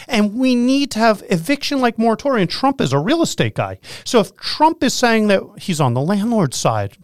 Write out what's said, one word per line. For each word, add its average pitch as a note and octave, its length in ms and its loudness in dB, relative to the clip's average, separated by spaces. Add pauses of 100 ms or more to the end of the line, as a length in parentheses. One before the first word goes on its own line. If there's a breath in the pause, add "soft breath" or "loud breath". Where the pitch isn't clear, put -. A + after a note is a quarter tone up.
and G#3 260 0
we B3+ 220 2
need C4 340 0
to - 80 -8
have A3 320 2
eviction-like B3 680 0
moratorium. A3 500 0
Trump C#4 320 -2
is B2 120 0
a C#3 60 2
real C4 240 0
estate A#2+ 320 -2
guy. F#2+ 240 -4 (260 loud breath)
So - 140 2
if G3 180 0
Trump E4 460 0
is B3+ 100 0
saying A3+ 360 2
that G3 140 2 (160)
he's D#3 220 -4
on B2+ 140 2
the B2 80 -2
landlord's G3+ 540 0
side, G#2+ 480 -2